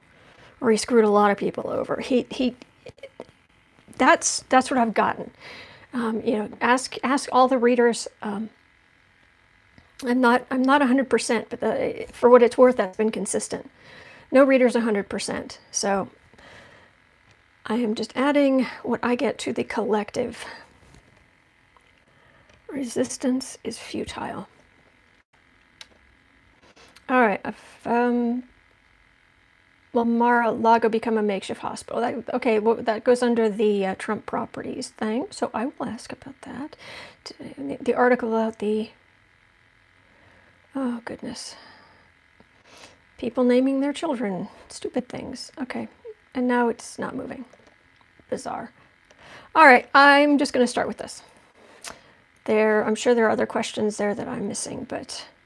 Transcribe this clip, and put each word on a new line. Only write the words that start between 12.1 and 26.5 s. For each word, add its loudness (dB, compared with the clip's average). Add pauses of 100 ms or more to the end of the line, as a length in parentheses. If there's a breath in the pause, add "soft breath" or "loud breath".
for 4
what 10
it's 2
worth, 6
that's -2
been 0
consistent. -6 (600 loud breath)
No 8
reader's 4
a 2
hundred -2
percent, -8 (120)
so -2 (1600 loud breath)
I -2
am 0
just -8
adding 2 (180 loud breath)
what -2
I 0
get -2
to -6
the -4
collective. -4 (2250 loud breath)
Resistance -4
is -10
futile. -10 (2500 soft breath)